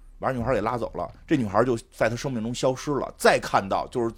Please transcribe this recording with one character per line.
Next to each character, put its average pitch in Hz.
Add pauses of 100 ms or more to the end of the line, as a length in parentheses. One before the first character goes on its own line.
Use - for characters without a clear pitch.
(180)
把 107
这 127
女 117
孩 123
给 104
拉 113
走 113
了。 85 (220)
这 165
女 127
孩 101
就 123 (160)
在 117
他 117
生 135
命 117
中 117
消 131
失 147
了。 127
再 196
看 101
到， 92
就 123
是 117